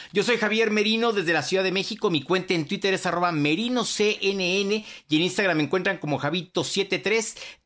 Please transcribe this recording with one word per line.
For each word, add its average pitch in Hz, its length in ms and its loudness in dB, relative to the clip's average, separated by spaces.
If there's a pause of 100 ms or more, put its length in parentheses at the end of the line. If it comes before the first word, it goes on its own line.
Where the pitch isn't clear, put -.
(120)
Yo 196 100 0
soy 233 140 2
Javier 220 340 2
Merino, 220 420 2
desde 175 200 0
la 156 100 4
Ciudad 190 220 0
de 185 80 0
México. 202 360 -2
Mi 156 140 0
cuenta 185 320 0
en 160 120 0
Twitter 196 280 0
es 175 100 -2
arroba 175 280 0
merino 185 520 0
C 214 380 0
N 196 380 0
N 208 240 -2 (240)
y 151 80 2
en 160 60 4
Instagram 185 340 2
me 151 80 2
encuentran 185 340 0
como 147 200 -2
Javito 156 440 -2
siete 190 380 -2
tres, 214 360 -2 (300)